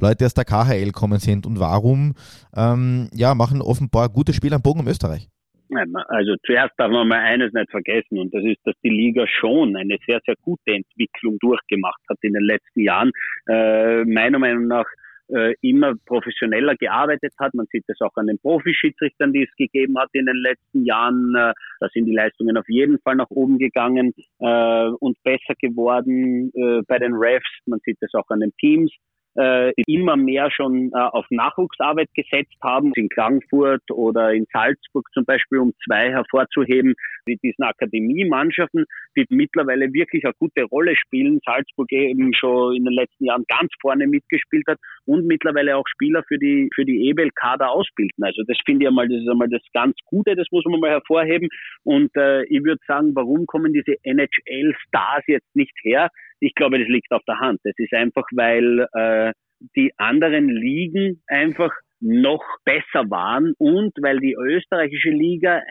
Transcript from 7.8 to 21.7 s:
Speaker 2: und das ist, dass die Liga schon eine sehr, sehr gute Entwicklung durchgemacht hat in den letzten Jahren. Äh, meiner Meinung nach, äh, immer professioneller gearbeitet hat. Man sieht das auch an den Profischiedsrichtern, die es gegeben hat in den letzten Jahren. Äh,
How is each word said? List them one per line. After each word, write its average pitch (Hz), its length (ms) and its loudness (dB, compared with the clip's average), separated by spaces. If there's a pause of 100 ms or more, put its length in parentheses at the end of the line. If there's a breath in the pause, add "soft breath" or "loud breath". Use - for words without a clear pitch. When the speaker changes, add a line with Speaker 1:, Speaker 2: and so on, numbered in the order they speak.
Speaker 2:
und 92 140 -6
das 104 120 -4
ist, 110 200 -2
dass 107 180 -4
die 123 60 -2
Liga 113 380 2
schon 113 500 2
eine 98 300 -4
sehr, 117 180 0
sehr 113 160 -2
gute 170 320 -4
Entwicklung 107 680 -4
durchgemacht 101 680 0
hat 104 140 -4
in 104 100 -2
den 104 120 0
letzten 107 360 -2
Jahren. 101 300 2 (360 loud breath)
Äh, 113 600 2
meiner 117 320 2
Meinung 120 300 0
nach, 117 180 0 (420 loud breath)
äh, 113 340 0
immer 135 320 4 (120)
professioneller 120 720 -2
gearbeitet 135 600 -2
hat. 135 160 -2
Man 117 180 -4
sieht 110 160 -6
das - 120 -10
auch 104 160 -4
an 107 100 -2
den 107 120 -2
Profischiedsrichtern, 147 960 -2
die 139 120 0
es - 120 -8
gegeben 135 420 -2
hat 135 140 -2
in 131 140 -2
den 127 100 0
letzten 127 480 -2
Jahren. 120 500 0
Äh, 117 180 2 (280 loud breath)